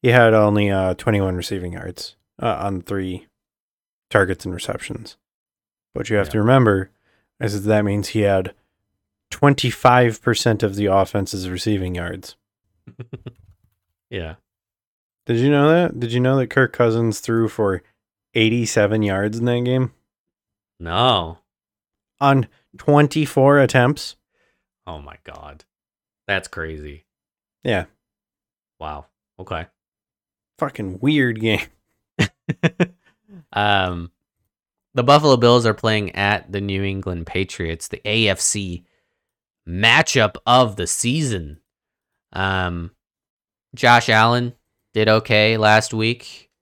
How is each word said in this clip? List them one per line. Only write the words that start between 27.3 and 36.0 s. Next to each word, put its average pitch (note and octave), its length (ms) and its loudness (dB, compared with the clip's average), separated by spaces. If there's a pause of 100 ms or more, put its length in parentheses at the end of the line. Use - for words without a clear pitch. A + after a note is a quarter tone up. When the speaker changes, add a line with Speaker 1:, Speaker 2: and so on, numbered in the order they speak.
Speaker 1:
Yeah. G#2+ 220 -2 (920)
Speaker 2:
Wow. D2+ 280 -14 (340)
Okay. E2 260 -10 (920)
Speaker 1:
Fucking F#2+ 420 -8
weird B2+ 400 0
game. A2 260 0 (520)
<laughs> D3 100 0 (1200)
Speaker 2:
Um, F#2 580 -2 (840)
the A#2+ 80 0
Buffalo C#3+ 340 6
Bills A#2+ 300 4
are A2 80 2
playing G#2+ 400 -2